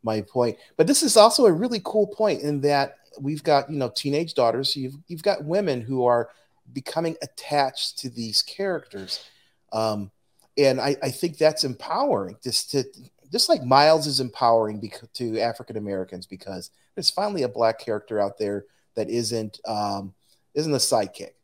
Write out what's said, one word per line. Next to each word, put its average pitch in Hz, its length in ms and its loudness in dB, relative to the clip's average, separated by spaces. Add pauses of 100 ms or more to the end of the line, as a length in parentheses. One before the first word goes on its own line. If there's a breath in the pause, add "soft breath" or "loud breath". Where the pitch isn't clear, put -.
my 110 200 -2
point. 120 360 -2 (180 soft breath)
But 247 120 4
this 285 160 2
is 254 120 2
also 220 300 8
a 190 80 8
really 226 320 0
cool 208 220 0
point 202 340 0
in 147 200 -2
that 143 360 2 (240)
we've 147 220 -6
got, 143 260 2
you 151 80 -6
know, 127 180 -2
teenage 151 380 -2
daughters. 123 420 0
You've, 135 220 -8 (100)
you've 165 160 -12
got 196 220 0
women 165 340 0
who 123 240 -2
are 120 260 2 (440 soft breath)
becoming 160 480 -4
attached - 800 -4
to 131 100 -10
these 113 320 -4
characters. 151 840 -8 (480 soft breath)
Um, 107 400 -4 (460)
and 135 240 4
I, 139 200 0
I - 100 -4
think 165 260 -6
that's 156 260 2
empowering, 131 800 -2
just - 280 -4
to, 139 120 0 (480)
just - 160 0
like 320 160 2
Miles 147 420 6
is 135 140 -2
empowering 117 640 2
bec-, - 320 -14
to 113 260 -4
African 113 380 -4
Americans, 95 480 -8
because 92 440 -14 (260)
there's - 140 -2
finally 196 340 -2
a 120 60 -2
black 113 300 0
character 107 400 -6
out 101 180 -2
there 101 280 -4 (300 soft breath)
that 110 140 -4
isn't, 113 560 -4
um, 104 480 -6 (400)
isn't 151 200 -2
a 135 40 0
sidekick. - 540 -2 (120)